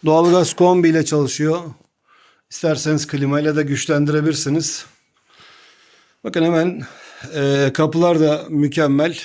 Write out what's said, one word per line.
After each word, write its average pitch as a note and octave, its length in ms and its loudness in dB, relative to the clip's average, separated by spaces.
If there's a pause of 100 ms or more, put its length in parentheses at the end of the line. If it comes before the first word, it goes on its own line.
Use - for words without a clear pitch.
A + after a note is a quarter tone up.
Doğalgaz E3+ 480 4
kombi F3+ 360 4
ile D#3+ 160 2
çalışıyor. D3+ 560 -2 (880)
İsterseniz D#3 580 -2
klimayla D3 480 -2
da D#3 60 0
güçlendirebilirsiniz. D3 1200 -2 (1400)
Bakın, D#3+ 200 -2
hemen, E3 420 0 (480)
e, C#3 400 0
kapılar D#3+ 460 2
da D3+ 300 2
mükemmel. D3 760 0